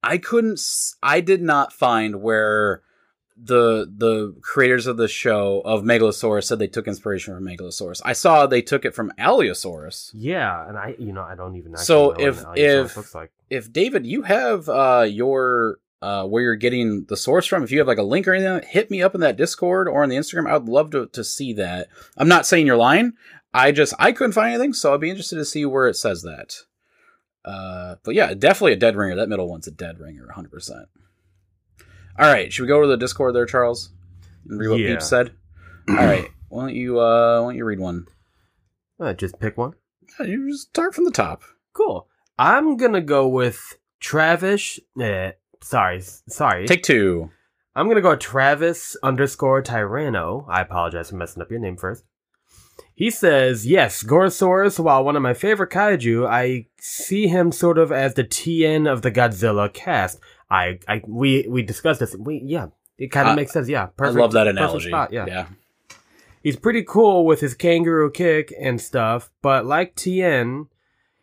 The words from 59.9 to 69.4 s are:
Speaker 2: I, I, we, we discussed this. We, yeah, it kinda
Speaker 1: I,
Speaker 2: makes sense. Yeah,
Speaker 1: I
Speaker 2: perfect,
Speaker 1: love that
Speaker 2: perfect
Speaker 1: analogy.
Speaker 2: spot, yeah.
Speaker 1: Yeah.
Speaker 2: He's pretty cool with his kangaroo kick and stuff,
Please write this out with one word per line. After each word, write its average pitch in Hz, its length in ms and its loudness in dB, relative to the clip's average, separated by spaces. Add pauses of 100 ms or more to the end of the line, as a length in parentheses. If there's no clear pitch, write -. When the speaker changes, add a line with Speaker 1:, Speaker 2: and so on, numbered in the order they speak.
Speaker 2:
I, 92 340 0
I, 107 220 -4
we, 131 400 0
we 123 160 -2
discussed 113 380 -2
this. 120 120 -6
We, 117 320 -10
yeah, 139 220 -6 (300)
it 135 140 -10
kinda 135 200 2
Speaker 1:
I, 107 40 2
Speaker 2:
makes 143 180 -4
sense. 131 160 -2
Yeah, 127 160 -2
Speaker 1:
I - 100 -12
Speaker 2:
perfect, 131 240 0
Speaker 1:
love 117 140 4
that 110 100 6
Speaker 2:
perfect 101 160 2
Speaker 1:
analogy. 85 300 -2
Speaker 2:
spot, 87 240 -4
yeah. 110 120 -6
Speaker 1:
Yeah. 90 200 -6 (1000)
Speaker 2:
He's 143 140 -2
pretty 226 260 0
cool 196 420 6
with 156 140 4
his 135 160 -4
kangaroo 165 560 2
kick 156 480 0
and 127 220 -2
stuff, 117 500 -2 (100)